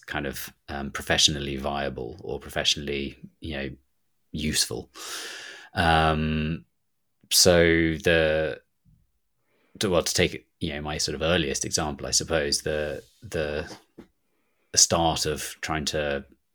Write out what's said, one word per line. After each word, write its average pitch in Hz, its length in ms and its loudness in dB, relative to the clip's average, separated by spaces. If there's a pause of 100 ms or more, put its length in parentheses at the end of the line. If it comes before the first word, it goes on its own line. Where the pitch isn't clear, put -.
kind 73 200 -4
of, - 260 -8 (160)
um, 71 220 -8
professionally 71 640 0
viable 67 680 -6
or 69 160 -6
professionally, 69 800 -4 (240)
you 76 160 -8
know, 69 140 -6 (640)
useful. 76 580 -2 (840)
Um, 80 920 2 (640)
so 90 280 6
the, 82 1000 4 (1200)
to, 104 100 0
well, 85 120 4
to - 120 -2
take, - 320 2 (140)
you 82 120 -2
know, 73 80 -6
my 76 180 -4
sort 76 160 -2
of 71 80 -6
earliest 78 420 2
example, 76 420 -4
I 67 60 -8
suppose, 76 500 0
the, 76 400 -4 (200)
the, 78 480 -4 (1040)
the - 60 0
start 82 480 4
of 76 340 -4
trying 78 260 -2
to, 71 380 -2 (300)